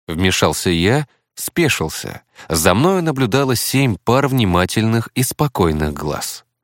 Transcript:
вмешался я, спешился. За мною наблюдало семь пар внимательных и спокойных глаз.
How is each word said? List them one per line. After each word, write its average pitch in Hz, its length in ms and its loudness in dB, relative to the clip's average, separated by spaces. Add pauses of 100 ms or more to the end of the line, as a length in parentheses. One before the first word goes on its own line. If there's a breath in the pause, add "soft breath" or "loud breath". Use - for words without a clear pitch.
вмешался 87 640 0
я, 98 380 2 (280)
спешился. - 880 -4 (260 loud breath)
За 82 240 0
мною 175 280 2
наблюдало 135 540 0
семь 131 480 0
пар 135 240 2
внимательных 110 880 0
и 127 80 0
спокойных 78 720 0
глаз. 73 500 -8 (200)